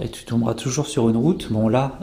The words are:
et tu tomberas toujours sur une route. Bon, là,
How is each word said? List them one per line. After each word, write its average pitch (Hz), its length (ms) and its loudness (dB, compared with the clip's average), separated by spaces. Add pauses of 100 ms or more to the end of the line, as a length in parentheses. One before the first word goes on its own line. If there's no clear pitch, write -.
et 113 60 -6
tu - 160 -14
tomberas 117 300 0
toujours 135 320 -4
sur 113 220 2
une 113 80 4
route. 120 360 0
Bon, 110 160 2
là, 135 340 0